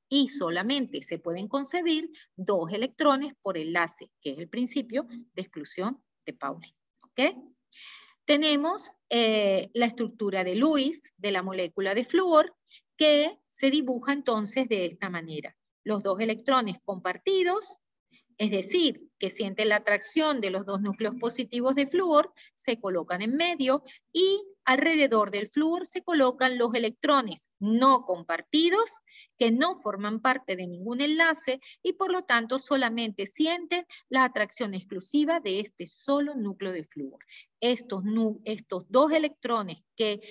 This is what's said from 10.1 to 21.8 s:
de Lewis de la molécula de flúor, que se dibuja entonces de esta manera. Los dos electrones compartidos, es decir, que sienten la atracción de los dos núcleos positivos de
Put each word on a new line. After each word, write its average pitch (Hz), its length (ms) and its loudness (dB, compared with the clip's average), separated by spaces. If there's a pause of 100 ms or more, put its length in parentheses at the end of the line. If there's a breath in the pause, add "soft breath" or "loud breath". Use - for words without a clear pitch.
de 180 120 -2
Lewis 285 460 2 (160)
de 202 140 -4
la 190 100 0
molécula 185 540 -4
de 240 80 0
flúor, 339 520 2 (420 loud breath)
que 302 500 4
se - 240 2
dibuja 262 420 0
entonces 233 560 -2
de 196 160 0
esta 170 240 -8
manera. 165 480 -10 (260)
Los 208 200 -2
dos 196 160 -2
electrones 226 640 0
compartidos, 349 920 -2 (600 soft breath)
es 214 140 0
decir, 208 500 0 (160)
que 190 120 -4
sienten 214 400 -2
la 208 80 4
atracción 226 640 0
de 196 80 -2
los 185 160 -4
dos 196 160 -4
núcleos 208 380 -2
positivos 240 560 -2
de 277 120 2